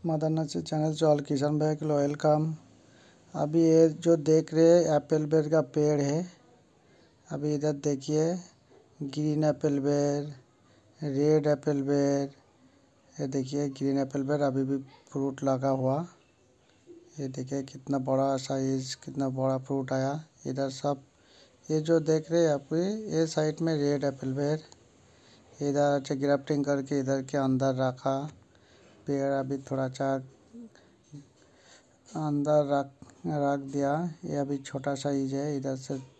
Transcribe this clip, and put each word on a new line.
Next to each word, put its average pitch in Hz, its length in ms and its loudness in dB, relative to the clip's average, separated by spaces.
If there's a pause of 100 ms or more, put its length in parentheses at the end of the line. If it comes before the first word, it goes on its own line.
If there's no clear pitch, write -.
मदर 160 240 0
नर्सरी 160 340 -2
चैनल 156 320 -2
to 156 100 0
all 147 180 4
किसान 147 360 0
भाई 156 180 2
को 151 120 -8
वेलकम। 151 640 2 (800)
अभी 151 280 2
ये 165 260 8 (120)
जो 170 180 6
देख 156 360 2
रहे 165 120 6
हैं 165 300 6
एप्पल 156 300 0
बेर 151 220 2
का 156 120 4 (100)
पेड़ 151 300 2
है। 147 260 0 (1000)
अभी 151 260 -2
इधर 147 180 0 (120)
देखिए 151 500 0 (720)
ग्रीन 151 400 -2
एप्पल 143 360 0
बेर, 143 540 0 (680)
रेड 147 460 2
एप्पल 143 360 0
बेर, 139 480 0 (840)
ये 147 140 -6
देखिए 139 420 -4
ग्रीन 139 280 -2
एप्पल 139 240 -2
बेर 143 200 0
अभी 135 220 0
भी 139 140 -2 (320)
फ्रूट 139 340 -4
लगा 135 280 0
हुआ। 131 260 0 (1200)
ये 135 100 -6
देखिए 135 340 -6
कितना 135 400 -6
बड़ा 135 340 2
साइज, 135 560 -4
कितना 139 400 -6
बड़ा 131 240 0
फ्रूट 131 340 -4
आया। 131 220 0 (320)
इधर 135 260 -4
सब 139 300 -4 (680)
ये 156 120 0
जो 165 220 4
देख 156 280 0
रहे 170 120 4
हैं 151 120 4
आप, 139 180 -6
ये 180 540 0
साइड 156 340 -2
में 165 160 0
रेड 143 280 0
एप्पल 135 280 -2
बेर, 147 320 -2 (960)
इधर 143 340 2
अच्छे 143 220 -2
ग्राफ्टिंग 143 480 0
करके 143 360 -2
इधर 135 220 0
के 139 160 -4
अंदर 131 380 2
रखा। 131 420 0 (880)
पेड़ 139 260 0
अभी 139 280 -2
थोड़ा 135 300 -2
सा 135 240 0 (1900)
अंदर 147 600 2
रख, 139 220 0 (360)
रख 143 340 0 (120)
दिया। 139 200 0 (320)
ये 151 120 -4
अभी 143 240 -2
छोटा 139 340 -4
साइज 135 400 -2
है, 143 220 -2
इधर 135 200 -4
से 131 220 -8 (220)